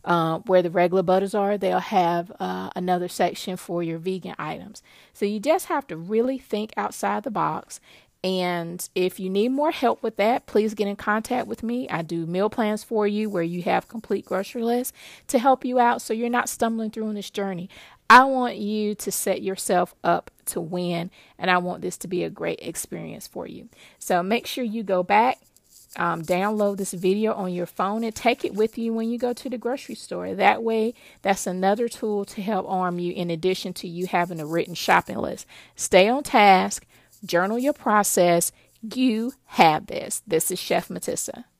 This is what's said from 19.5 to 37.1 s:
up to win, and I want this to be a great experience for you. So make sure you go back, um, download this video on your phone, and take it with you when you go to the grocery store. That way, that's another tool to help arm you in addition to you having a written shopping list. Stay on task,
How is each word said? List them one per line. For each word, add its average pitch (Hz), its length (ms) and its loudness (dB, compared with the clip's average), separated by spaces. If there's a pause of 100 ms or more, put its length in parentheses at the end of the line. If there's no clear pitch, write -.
up - 280 0 (140)
to - 160 -6
win, 175 500 -4 (260)
and 185 140 0
I 180 80 4
want 175 220 -4
this 180 160 -6
to - 100 -14
be 175 160 -2
a 165 80 -2
great - 300 -6
experience 170 680 -10
for - 200 -10
you. - 220 -16 (300)
So 180 240 0
make 220 240 -2
sure 262 160 -6
you 226 180 -4
go 185 220 0
back, 214 340 4 (580)
um, 165 280 -2
download 202 540 0
this 196 160 -6
video 202 400 2
on 185 200 -4
your 175 120 -2
phone, 202 380 -2
and 220 120 -6
take 240 280 0
it - 100 -4
with 214 240 0
you 226 140 -2
when 226 180 -2
you 240 100 -4
go 240 140 -2
to - 160 -10
the 247 80 -6
grocery 240 380 -6
store. 180 380 -8
That 208 300 4
way, 226 320 0 (260)
that's 196 260 0
another 196 400 2
tool 208 380 -4
to - 160 -12
help 190 260 -2
arm 180 320 0
you 175 140 -4
in 170 160 -4
addition 180 440 -2
to - 140 -12
you 175 200 -6
having 175 320 -2
a 151 80 -8
written 165 280 -2
shopping - 420 2
list. - 280 -6 (300)
Stay 196 320 6
on 262 160 0
task, 202 600 6 (400)